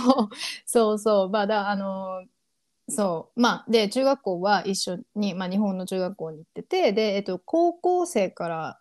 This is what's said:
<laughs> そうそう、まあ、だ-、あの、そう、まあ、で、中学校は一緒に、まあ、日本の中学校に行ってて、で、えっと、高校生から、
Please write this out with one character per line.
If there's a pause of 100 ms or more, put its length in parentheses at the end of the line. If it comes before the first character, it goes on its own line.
(280)
<laughs>
そ
う
そ
う、
ま
あ、
だ-、
あ
の、 (680)
そ
う、
ま
あ、
で、
中
学
校
は
一
緒 (160)
に、
ま
あ、
日
本
の
中
学
校
に
行
っ
て
て、
で、
え
っ
と、
高
校
生
か
ら、